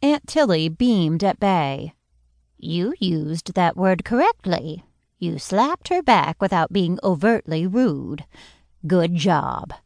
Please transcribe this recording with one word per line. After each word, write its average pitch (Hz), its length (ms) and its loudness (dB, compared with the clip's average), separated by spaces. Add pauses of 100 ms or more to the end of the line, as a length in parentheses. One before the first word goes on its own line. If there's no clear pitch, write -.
Aunt 294 220 2
Tilly 185 420 2
beamed 165 560 2
at 190 160 0
Bay. 156 540 0 (640)
"You 175 400 -4
used 165 560 -4
that 175 200 2
word 185 300 0
correctly. 185 800 -2 (340)
You 165 200 -6
slapped 247 500 -2
her 359 140 0
back 185 400 2
without 185 320 0
being 180 280 0
overtly 175 640 0
rude. 175 600 -2 (600)
Good 175 280 2
job." 151 580 -2 (120)